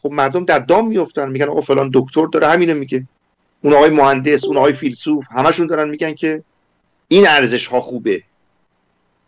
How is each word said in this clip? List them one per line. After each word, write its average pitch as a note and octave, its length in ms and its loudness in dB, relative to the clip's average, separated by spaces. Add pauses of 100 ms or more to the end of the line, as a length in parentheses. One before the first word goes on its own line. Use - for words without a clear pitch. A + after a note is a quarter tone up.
خب C#3+ 80 -6
مردم D3 340 -2
در E3 140 0
دام F3 300 0
می‌افتن، E3 400 -4
می‌گن C3+ 200 -4
آقا D#3 120 -4
فلان C3+ 340 -2
دکتر C3+ 320 0
داره D#3+ 220 0
همینو E3 260 2
میگه، C3 320 -8 (560)
اون C#3+ 100 2
آقای D3 180 6
مهندس، C#3 540 2
اون D3 120 -2
آقای C#3 160 2
فیلسوف، C#3 580 -6
همشون D#3+ 360 0
دارن D#3 220 -2
می‌گن D3+ 260 -6
که D#3 280 -6 (640)
این F#3 200 6
ارزش‌ها B2 520 0
خوبه. A2 420 -4 (1040)